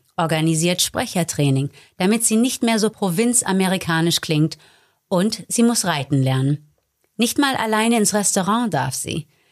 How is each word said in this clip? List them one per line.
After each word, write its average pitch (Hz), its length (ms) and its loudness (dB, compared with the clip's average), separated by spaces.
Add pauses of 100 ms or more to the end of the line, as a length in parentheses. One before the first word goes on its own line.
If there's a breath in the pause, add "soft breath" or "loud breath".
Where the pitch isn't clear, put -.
(180)
organisiert 165 640 0
Sprechertraining, 143 880 -2 (260 loud breath)
damit 220 280 0
sie 220 100 0
nicht 240 260 0
mehr 226 160 2
so 208 140 0
provinzamerikanisch 190 1300 0
klingt, 156 380 0 (480 soft breath)
und 190 400 -2
sie - 160 0
muss 233 220 0
reiten 143 360 0
lernen. 131 500 0 (460)
Nicht 233 220 0
mal 277 160 2
alleine 220 420 2
ins 208 160 2
Restaurant 202 580 0
darf 131 220 -2
sie. - 320 -6 (260)